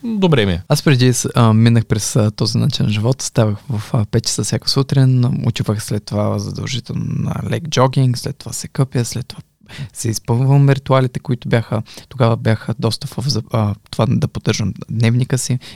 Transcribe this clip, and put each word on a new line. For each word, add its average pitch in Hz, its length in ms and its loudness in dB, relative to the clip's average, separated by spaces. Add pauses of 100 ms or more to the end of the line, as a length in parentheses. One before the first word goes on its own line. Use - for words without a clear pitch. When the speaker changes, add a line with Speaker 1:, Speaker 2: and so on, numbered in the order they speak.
Speaker 1:
Добре 190 420 2
ми 98 60 2
е. 87 180 -2
Speaker 2:
Аз 151 140 2
преди 127 300 4
с-, - 220 -2
а, 113 180 6
минах 113 320 6
през, - 300 -2
а, 107 160 4
този 113 260 -2
начин 117 280 0
на 107 60 2
живот, 110 300 0
ставах 107 360 0 (120)
в, 107 240 -6
а, 110 120 0
пет 117 180 -2
часа - 200 -4
всяка - 260 -4
сутрин, 131 560 2 (220)
отивах 110 360 -2
след - 220 -6
това 104 340 -2
задължително 104 680 -6
на - 280 -4 (140)
лек 123 200 -4
джогинг, 131 480 2
след - 200 -10
това 113 160 -12
се - 140 -10
къпя, 131 380 -2
след - 220 -8
това - 140 -16 (520)
се - 160 -4
изпълвам 135 600 2
ритуалите, 131 500 0
които - 300 -6
бяха, 113 340 -2 (260)
тогава 117 280 2
бяха 117 420 -2
доста 113 280 -2
в 127 220 -6
за-, 110 220 -2
а, 104 240 0 (160)
това - 180 0
да 139 180 2
поддържам - 460 -4 (160)
дневника 117 480 0
си, 127 220 -4 (160)